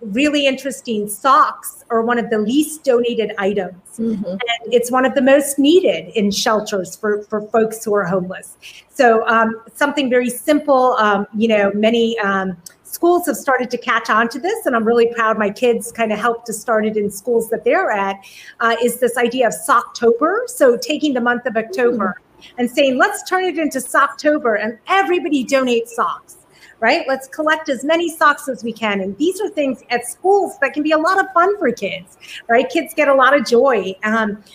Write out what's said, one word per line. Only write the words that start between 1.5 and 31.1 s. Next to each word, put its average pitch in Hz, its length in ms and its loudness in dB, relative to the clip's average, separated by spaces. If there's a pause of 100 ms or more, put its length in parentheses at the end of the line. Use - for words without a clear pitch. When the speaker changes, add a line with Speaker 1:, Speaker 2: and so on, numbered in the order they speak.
Speaker 1:
are 226 120 2 (100)
one 240 120 0
of - 60 -8
the 220 80 0
least 254 460 -2
donated 233 540 0
items. 190 440 -4 (160)
Speaker 2:
Mm-hmm. 220 280 -4
Speaker 1:
And 220 520 -4
it's 233 140 0
one 254 140 2
of 262 100 0
the 277 60 2
most 277 360 4
needed 277 520 4 (100)
in 202 100 2
shelters 208 680 -2
for, 208 320 -2
for 214 260 -6
folks 220 300 0
who 208 100 0
are 202 80 2
homeless. 180 540 -6 (320)
So, 226 380 2
um, 226 220 2 (240)
something 285 360 -2
very 247 200 2
simple, 269 680 2 (100)
um, 208 280 2
you 220 140 0
know, 208 260 2
many, 226 460 0
um, 190 380 -2 (260)
schools 349 440 0
have 247 100 -4
started 247 340 -2
to 247 60 -4
catch 226 320 -2
on 226 200 2
to 269 100 -10
this, 415 260 -4
and 262 100 0
I'm 226 160 0
really 233 240 4
proud 220 220 0
my 208 120 0 (140)
kids 226 280 0
kinda 220 240 -2
helped 233 320 -4
to 220 60 -8
start 214 320 -2
it 214 120 -2
in 208 140 -2
schools 226 380 -2
that 226 160 -4
they're 311 260 2
at, 196 240 -2 (460)
uh, 233 200 2
is 240 180 0
this 233 180 0
idea 240 300 0
of 180 60 0
Socktober. 240 800 0 (140)
So 247 300 4
taking 294 360 -2
the 240 160 -2
month 247 160 -2
of 226 120 -4
October 220 600 -2
Speaker 2:
Mm. - 280 -20 (120)
Speaker 1:
and 247 80 0 (120)
saying, 269 200 2
"Let's 403 320 0
turn 370 220 0
it 285 140 -6
into 277 140 -4
Socktober 285 760 0 (100)
and 226 140 -6 (240)
everybody 302 420 0
donate 240 460 0
socks," - 480 -6 (420)
right? 277 320 2
Let's 269 160 -4 (100)
collect 311 380 0
as 220 80 -10
many 339 260 0
socks 196 440 0
as 220 100 -10
we 226 100 -6 (100)
can. 202 180 -2
And 196 160 -6
these 370 240 -2
are 392 80 -4
things 277 280 -2 (120)
at 240 120 -2 (140)
schools 381 460 2
that - 120 0
can 302 160 -4
be 320 100 4
a - 80 0
lot 381 120 2